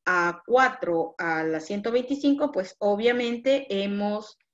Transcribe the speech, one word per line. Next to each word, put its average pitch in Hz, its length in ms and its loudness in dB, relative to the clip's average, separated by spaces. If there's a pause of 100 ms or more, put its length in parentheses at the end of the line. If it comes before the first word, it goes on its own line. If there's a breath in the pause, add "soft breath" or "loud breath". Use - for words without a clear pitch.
a 175 380 0
cuatro 233 720 2
a 160 260 -2
la 160 160 -2
ciento 202 300 -6
veinticinco, 277 600 0
pues 190 260 -6
obviamente 240 920 0
hemos, 202 680 -4 (160)